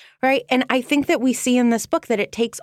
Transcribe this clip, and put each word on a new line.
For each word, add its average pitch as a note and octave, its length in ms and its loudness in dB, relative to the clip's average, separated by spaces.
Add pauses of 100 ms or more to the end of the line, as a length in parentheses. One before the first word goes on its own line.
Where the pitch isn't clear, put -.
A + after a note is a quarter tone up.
(220)
right? C4+ 280 0
And B3+ 200 2
I B3+ 100 0
think C#4+ 260 0
that D#4+ 140 0
we B3+ 120 2
see B3 240 0
in A#3+ 140 4
this A3+ 160 -2
book - 220 -4
that A3 100 0
it - 140 -4
takes A#3 300 -4